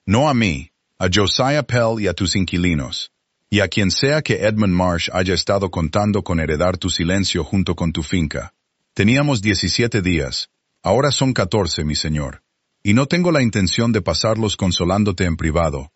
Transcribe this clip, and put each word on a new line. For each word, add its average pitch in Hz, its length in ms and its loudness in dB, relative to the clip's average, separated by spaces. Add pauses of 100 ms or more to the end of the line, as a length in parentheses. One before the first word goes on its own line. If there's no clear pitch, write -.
"No 123 220 4
a 139 60 2
mí, 87 360 -2 (280)
a 92 140 0
Josiah 127 520 0
Pell 113 360 0
y 101 60 -2
a 87 80 0
tus 92 220 -2
inquilinos, 87 760 -2 (400)
y 101 100 4
a 95 80 2
quien 95 220 0
sea 147 320 0
que 107 240 0
Edmund 107 260 2
Marsh 90 400 0
haya 92 220 0
estado 98 360 0
contando 101 520 0
con 87 180 -2
heredar 80 380 0
tu 92 120 -2
silencio 90 540 0
junto 92 300 0
con 85 180 -2
tu 85 100 -4
finca. 78 520 -4 (400)
Teníamos 127 480 2
diecisiete 107 580 0
días, 80 480 -2 (340)
ahora 123 280 2
son 131 240 0
catorce, 92 500 0
mi 76 120 -2
señor, 76 460 -4 (420)
y 101 100 2
no 139 120 4
tengo 175 260 0
la 143 100 2
intención 113 500 0
de 107 80 2
pasarlos 110 560 -2
consolándote 95 680 0
en 85 120 0
privado, 80 600 -2